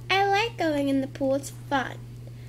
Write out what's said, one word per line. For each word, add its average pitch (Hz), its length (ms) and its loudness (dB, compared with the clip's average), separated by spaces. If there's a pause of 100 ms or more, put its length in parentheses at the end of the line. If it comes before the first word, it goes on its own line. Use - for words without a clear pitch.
(100)
I 392 160 4
like 415 320 2
going 294 300 2
in 269 120 4
the 269 60 0
pool. 269 300 0
It's 277 140 -6 (200)
fun. 269 260 0 (520)